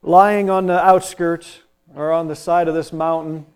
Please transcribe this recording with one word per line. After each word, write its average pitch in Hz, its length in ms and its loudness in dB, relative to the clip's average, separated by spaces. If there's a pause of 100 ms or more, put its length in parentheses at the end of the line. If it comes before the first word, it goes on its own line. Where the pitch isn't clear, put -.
lying 202 480 4
on 190 180 0
the 180 120 0
outskirts 175 800 0 (380)
or 151 160 -4
on 165 160 -2
the 151 80 -8
side 170 320 0
of 160 60 -4
this 160 180 -6
mountain 160 520 -6 (120)